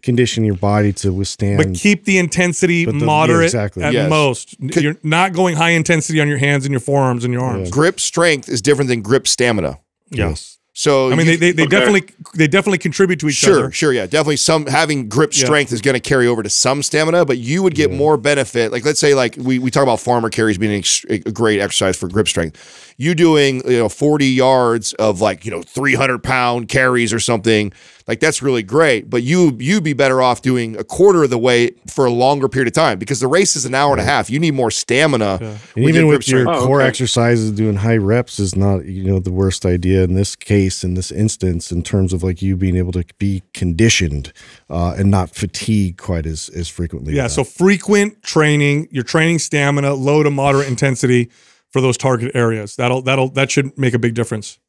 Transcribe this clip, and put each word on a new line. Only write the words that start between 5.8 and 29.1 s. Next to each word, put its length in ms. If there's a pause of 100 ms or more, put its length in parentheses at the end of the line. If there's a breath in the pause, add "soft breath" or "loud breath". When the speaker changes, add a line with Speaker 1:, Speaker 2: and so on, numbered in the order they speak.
Speaker 2:
on 60
your 100
hands 280
and 60
your 100
forearms 420
and 100
your 100
arms. 260
Speaker 1:
Yeah. 20
Speaker 3:
Grip 280
strength 500
is 120
different 280
than 120
grip 260
stamina. 520 (320)
Speaker 2:
Yeah. 180
Speaker 1:
Yes. 220 (260)
Speaker 3:
So 320
Speaker 2:
I 60
mean, 100
Speaker 3:
you 0
Speaker 2:
they, 120
they, 160
they 100
Speaker 4:
Okay. 60
Speaker 2:
definitely, 340 (320)
they 120
definitely 320
contribute 420
to 80
each 80
Speaker 3:
Sure, 220
Speaker 2:
other. 120
Speaker 3:
sure, 220
yeah. 140
Definitely 280
some, 300
having 420
grip 260
Speaker 2:
Yeah. 120
Speaker 3:
strength 260
is 80
gonna 220
carry 260
over 160
to 60
some 340
stamina, 400
but 140
you 260
would 120
get 160
Speaker 1:
Yeah. 60
Speaker 3:
more 200
benefit. 560
Like, 100
let's 160
say, 140
like, 260
we, 180
we 140
talk 120
about 180
farmer 280
carries 280
being 200
ex-, 320
a 100
great 420
exercise 340
for 140
grip 180
strength. 300 (400 loud breath)
You 180
doing, 500
you 120
know, 120
forty 380
yards 680
of, 280
like, 240
you 60
know, 100
three 340
hundred 280
pound 460
carries 440
or 60
something, 520 (360 soft breath)
like, 140
that's 200
really 220
great. 460
But 140